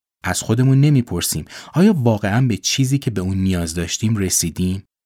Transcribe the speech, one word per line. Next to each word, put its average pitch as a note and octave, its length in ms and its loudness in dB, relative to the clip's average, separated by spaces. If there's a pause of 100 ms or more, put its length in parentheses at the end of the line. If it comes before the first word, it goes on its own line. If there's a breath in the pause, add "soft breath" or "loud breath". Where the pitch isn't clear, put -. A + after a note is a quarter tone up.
(240)
از F2+ 160 -4
خودمون C3 400 2
نمیپرسیم A#2 640 0 (300 loud breath)
آیا G3 180 4
واقعاً A#2 540 0
به G#2+ 100 0
چیزی C3+ 420 -2
که C#3 120 -4
به G2 100 -4
اون F#2+ 160 -2
نیاز F2+ 380 0
داشتیم F#2+ 420 -2
رسیدیم؟ F#2 680 -2 (200)